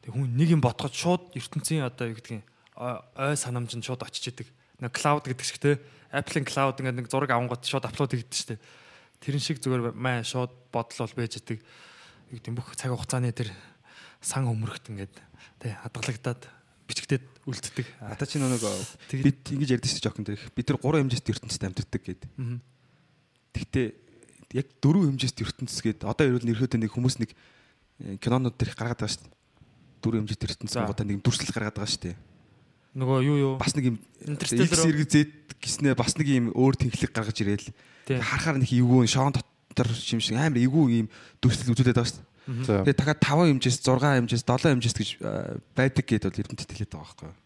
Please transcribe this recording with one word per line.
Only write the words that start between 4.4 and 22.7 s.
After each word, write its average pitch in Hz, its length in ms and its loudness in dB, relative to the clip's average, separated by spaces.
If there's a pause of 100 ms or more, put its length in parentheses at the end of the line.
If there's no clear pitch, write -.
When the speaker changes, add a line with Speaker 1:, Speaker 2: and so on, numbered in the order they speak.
Speaker 1:
Нэг 120 160 -8
cloud 147 320 2
гэдэг 123 180 -6
шиг - 140 -8
те. 143 180 2 (320)
Apple-ийн 139 380 -2
cloud 135 320 0
ингээд 127 240 -4
нэг 120 80 -14
зураг 135 180 0
авангууд 123 340 0
шууд - 200 -2
апплод - 320 -2
хийгдэж - 200 -8
штэ. - 200 -8 (640)
Тэрэн 139 220 -4
шиг - 180 -4
зүгээр 120 320 -2
маа 120 320 -2
шууд 123 240 -4 (240)
бодол 117 320 -4
бол - 160 -10
байж 117 160 -4
идэг. 110 240 -10 (720)
Юу 120 80 -16
гэдэг - 80 -14
юм 117 80 -6
бүх - 220 -10
цаг 131 180 -6
хугацааны 123 400 -2
тэр 107 160 -6 (720)
сан 135 240 -2
хөмрөхт 110 400 -6
ингээд 101 240 -10 (480)
те 110 240 -8
хадгалагдаад 120 640 -6 (400)
бичигдээд - 360 -4 (200)
үлддэг. - 420 -8 (140)
Speaker 2:
Ата 107 240 -8
чи 147 160 -4
нэг 127 160 2 (560)
Speaker 1:
Тэг- 131 100 -4
Speaker 2:
бид 135 160 4 (140)
ингэж 139 240 -2
ярьдэн - 160 -2
шүү - 80 -6
дээ - 80 -4
жоохон 104 180 -6
тэр 104 140 -8 (160)
бид 120 160 -4
нар 127 80 0
гурван 147 240 2
хэмжээст 123 240 -2
ертөнцид - 400 -4
амьдардаг - 340 -6
гэд. - 200 -12 (180)
Speaker 1:
Мгм. 123 180 -6 (920)